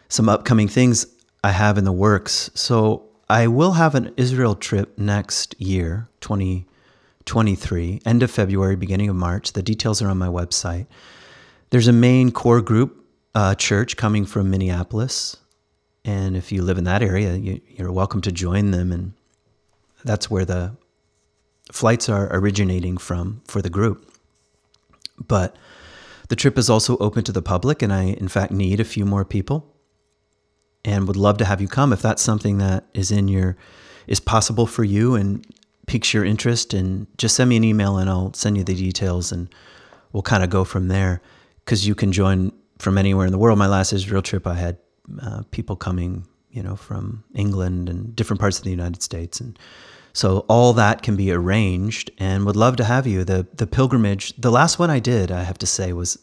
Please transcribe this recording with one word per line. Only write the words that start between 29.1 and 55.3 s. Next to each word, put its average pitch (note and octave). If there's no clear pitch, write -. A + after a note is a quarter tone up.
people C3+
and G2+
would F#2+
love G2+
to A2
have G2
you G2
come. C#3+
If -
that's A2
something G#2
that F#2+
is F#2+
in G2+
your, F#2
is G#2
possible A2+
for -
you G#2+
and G2+
piques -
your G#2+
interest, A2+
and F#2+
just A2+
send B2+
me A#2+
an A2+
email G2+
and F#2
I'll F#2
send G#2
you G2
the F#2
details F2+
and F2+
we'll G2
kinda F#2+
go F#2+
from F#2
there. F#2
'Cause G2+
you G#2
can G2
join F#2+
from G2
anywhere F#2+
in F#2
the F#2+
world. A2
My G2+
last G2
Israel G2
trip, -
I F2+
had, F2
uh, G#2+
people G#2
coming, F2+
you -
know, G2
from G#2+
England F#2
and G2+
different G#2+
parts G2
of -
the G#2
United F2
States. -
And A#2
so G2
all A#2+
that A2
can G#2
be F#2+
arranged, F#2+
and G2
would G2+
love A#2
to A#2
have B2
you. F#2+
The, F#2
the A2+
pilgrimage, A2+
the A#2+
last C#3
one F3
I C#3+
did, G#2+